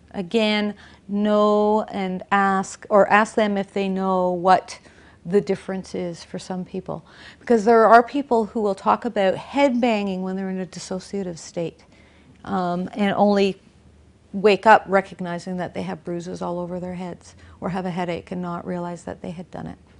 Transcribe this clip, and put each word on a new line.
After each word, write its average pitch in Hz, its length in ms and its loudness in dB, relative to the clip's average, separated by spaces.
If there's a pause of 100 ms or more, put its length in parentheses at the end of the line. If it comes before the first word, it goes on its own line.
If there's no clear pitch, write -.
(120)
Again, 208 640 -2 (320)
know 208 840 2
and 185 440 -6
ask, 196 560 0
or 196 200 6
ask 214 280 2
them 208 200 2
if 196 160 -4
they 196 160 -2
know 185 440 0
what 180 480 2 (440)
the 190 160 2
difference 190 540 -6
is 175 300 -8
for - 140 -12
some 185 260 -10
people. - 400 -10 (340)
Because 226 260 0
there 226 220 8
are 226 160 10
people 233 440 -2
who 226 140 -6
will 208 140 0
talk 214 300 0
about 196 320 0
headbanging 226 840 0
when 185 120 -4
they're 190 160 -6
in 185 100 -6
a 180 60 -6
dissociative 185 720 -10
state, - 460 -10 (600)
um, 180 480 -4
and 202 220 0
only 202 460 2 (720)
wake 196 340 2
up 220 200 8
recognizing 185 720 -4
that 175 180 -8
they 190 80 -6
have 175 220 -10
bruises 175 380 -10
all 175 160 -6
over 175 220 -8
their 180 140 -10
heads 175 400 -14 (260)
or 190 100 -6
have 185 160 -6
a 185 40 -6
headache 170 400 -6
and 180 100 -8
not 175 260 -8
realize 175 380 -8
that - 180 -12
they 185 80 -10
had 175 200 -14
done - 160 -12
it. - 120 -16 (220)